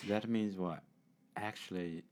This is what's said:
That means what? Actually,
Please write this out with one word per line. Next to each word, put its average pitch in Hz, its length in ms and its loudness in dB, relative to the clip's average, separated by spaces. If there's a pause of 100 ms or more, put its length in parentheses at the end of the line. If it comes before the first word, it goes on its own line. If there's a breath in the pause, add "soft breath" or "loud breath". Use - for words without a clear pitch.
That 107 220 4
means 107 300 2
what? 85 240 0 (520)
Actually, 90 760 -4